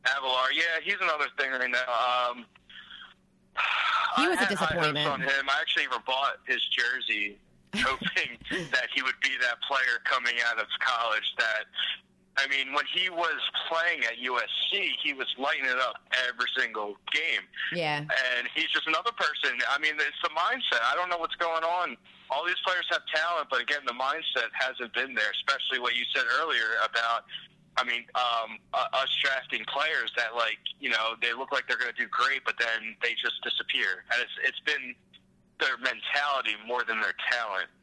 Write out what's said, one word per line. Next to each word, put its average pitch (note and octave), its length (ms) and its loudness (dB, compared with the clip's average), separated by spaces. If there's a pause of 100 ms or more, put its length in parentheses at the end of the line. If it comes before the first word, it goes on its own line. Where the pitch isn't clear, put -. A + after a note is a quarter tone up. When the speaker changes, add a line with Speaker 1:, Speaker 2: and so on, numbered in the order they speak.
Speaker 1:
Aguilar, C3 500 2
yeah, E3 300 0
he's F#3+ 180 0
another D3+ 240 2 (100)
thing C3+ 140 0
right B2+ 180 -2
now. B2 640 2
Um, B2 160 -10 (1700)
Speaker 2:
He C#4 80 4
Speaker 1:
I F4 40 2
Speaker 2:
was F#4 100 2
a - 60 4
Speaker 1:
had - 120 0
high E3 100 0
hopes D#3+ 80 0 (200)
Speaker 2:
disappointment. D3+ 140 2
Speaker 1:
on C#3 120 -2
him. C#3 280 0
I C#3+ 120 2
actually D#3 240 0
even B2+ 220 -2
bought C3 400 0
his B2 160 0 (100)
jersey, A#2 680 0 (180)
Speaker 2:
<laughs> - 200 -12
Speaker 1:
hoping C#3+ 600 0 (340)
that B2 220 2
he C3+ 80 2
would C3 180 0
be C3+ 200 2
that A#2+ 280 2
player C3 360 2
coming B2 300 2 (140)
out A2+ 100 0
of G#2+ 80 0 (140)
college A#2 460 2 (120)
that, A2 300 0 (680)
I C3+ 100 2
mean, C3+ 240 0
when C#3+ 200 2
he F#3 160 0
was E3 280 0 (320)
playing E3 360 2
at A#2 140 -2
U B2+ 180 0
S A2+ 120 0 (220)
C, F#3+ 220 0 (100)
he D3 100 0
was C3 140 -4 (120)
lighting C#3+ 260 0
it B2+ 160 2
up A#2+ 160 0 (320)
every A#2+ 280 -2
single A2 400 -2 (160)
game. D3 320 0 (280)
Speaker 2:
Yeah. D#3 280 0
Speaker 1:
And B2+ 540 0
he's D#3 180 0
just D#3 140 0
another E3 300 0
person. D3 400 0 (120)
I C#3 100 2
mean, D3+ 180 0
it's D3 260 -2
the E3+ 140 0
mindset. F3 480 2
I C3 100 4
don't F3+ 140 0
know F3+ 80 0
what's E3 200 -4
going E3 280 0
on. E3+ 320 0 (320)
All C#3+ 160 -2
these F#3 200 0
players F3+ 260 2
have E3 100 2 (140)
talent, D#3+ 360 2
but B2+ 100 2
again, B2 260 0
the A#2+ 80 0
mindset C3 580 0
hasn't B2+ 420 -2
been B2+ 200 -2
there, G#2+ 160 2 (100)
especially C3 400 0
what A#2+ 140 2
you A#2+ 100 0 (100)
said C3 100 2 (160)
earlier A#2 440 2
about, A#2 400 0 (520)
I B2+ 80 2
mean, A#2+ 200 -2 (120)
um, A#2 420 0 (160)
u-, B2+ 260 2
us C3 80 0 (140)
drafting C3 500 0
players C#3 440 0
that, A#2 180 0
like, A2+ 240 0 (220)
you C3+ 100 -2
know, A2+ 320 2
they A#2+ 100 2
look C3 200 -4
like C3 160 0
they're A#2 100 0
gonna A#2+ 180 -2
do A#2+ 140 -2
great, C3+ 340 2
but A2 140 -2
then A2+ 440 0
they A#2 140 0
just B2 280 -2
disappear. A2 680 -2
And A#2+ 80 2
it's, A#2 120 -6 (120)
it's - 160 -2
been C3 340 -2 (680)
their C3 180 2
mentality B2+ 760 0 (140)
more A#2+ 180 0
than A2 160 -2
their G2 140 0 (160)
talent G#2 380 -2 (140)